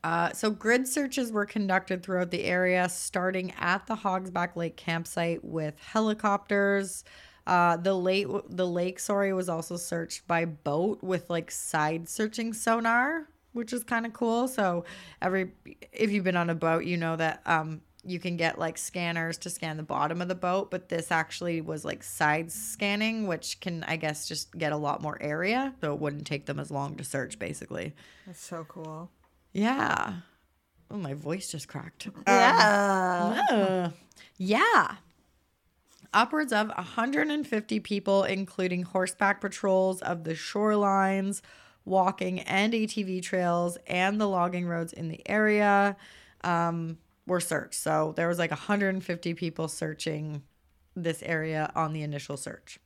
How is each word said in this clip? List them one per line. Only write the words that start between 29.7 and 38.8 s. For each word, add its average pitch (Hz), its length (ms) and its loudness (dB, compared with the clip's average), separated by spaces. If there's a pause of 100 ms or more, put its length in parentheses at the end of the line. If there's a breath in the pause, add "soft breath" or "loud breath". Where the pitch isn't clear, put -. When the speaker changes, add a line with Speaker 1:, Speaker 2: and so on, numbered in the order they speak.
Speaker 1:
Oh, - 60 -8
my 143 180 -6
voice 156 340 -6
just - 180 -10
cracked. - 380 -12
Um, 196 80 -10 (140)
Speaker 2:
Yeah. 196 1200 6
Speaker 1:
uh, 190 420 4 (460 soft breath)
yeah. 220 600 4 (1160)
Upwards 247 400 4
of 214 220 2
a - 80 -4
hundred 277 460 0
and 294 160 -2
fifty 214 340 -2
people, 196 440 2
including 185 600 -2